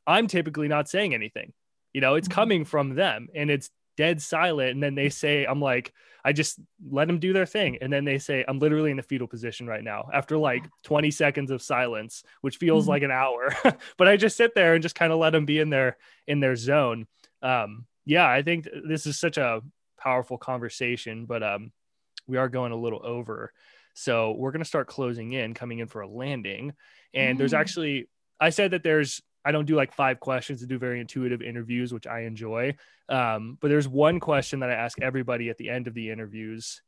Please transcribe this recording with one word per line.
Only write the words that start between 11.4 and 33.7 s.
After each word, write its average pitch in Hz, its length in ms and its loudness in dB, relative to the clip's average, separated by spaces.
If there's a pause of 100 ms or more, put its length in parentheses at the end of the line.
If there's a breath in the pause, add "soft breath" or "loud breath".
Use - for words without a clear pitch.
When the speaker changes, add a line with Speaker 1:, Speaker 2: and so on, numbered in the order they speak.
Speaker 1:
of 131 120 -4
silence, 117 600 -4 (200 soft breath)
which 139 160 -4
feels 160 280 6
Speaker 2:
Mm-hmm. - 20 -2
Speaker 1:
like 143 140 2
an 139 80 0
hour, 131 420 0 (120)
<laughs> - 340 2
but 185 100 8
I 202 80 10
just 202 220 2
sit 233 160 4
there 170 200 6
and 160 80 4
just 165 140 -4
kinda 165 200 2
let 160 140 4
them 156 160 4
be 147 140 2
in 156 100 2
their, 135 280 2 (300 soft breath)
in 143 120 2
their 131 160 2
zone. 120 520 2 (340 soft breath)
Um, 117 440 -2 (200)
yeah, 156 240 6
I 131 120 4
think 165 220 0
th-, - 240 -12
this 156 180 -2
is 147 140 -4
such 165 180 0
a 117 240 0 (360)
powerful 127 400 -2
conversation, 117 880 -6
but, 117 160 -4
um, 104 300 -4 (560)
we 127 100 -2
are 131 100 2
going 123 240 -4
a 113 40 -6
little 113 280 -4
over. 117 480 -8 (420 soft breath)
So 113 380 0
we're 127 200 -4
gonna 160 120 -4
start 143 240 -2
closing 120 460 -6
in, 113 200 -4
coming 117 260 -10
in 113 80 -8
for 107 140 -12
a 98 60 -12
landing. 123 640 -8 (400 soft breath)
And 131 260 2
there's 131 140 2
Speaker 2:
Mm. 151 80 4
Speaker 1:
actually, 147 460 -4 (320)
I 160 100 6
said 196 220 2
that 180 120 -2
there's, 156 360 2 (240)
I 147 80 2
don't 151 140 2
do, 156 100 4
like, 135 160 2
five 131 280 0
questions. 131 420 -4
I 127 40 -12
do 127 120 -4
very 123 220 -4
intuitive 123 420 -4
interviews, 120 500 -4
which 113 140 -10
I 117 160 -8
enjoy. 113 540 -4 (320 soft breath)
Um, 117 520 -2
but 147 80 2
there's 143 200 4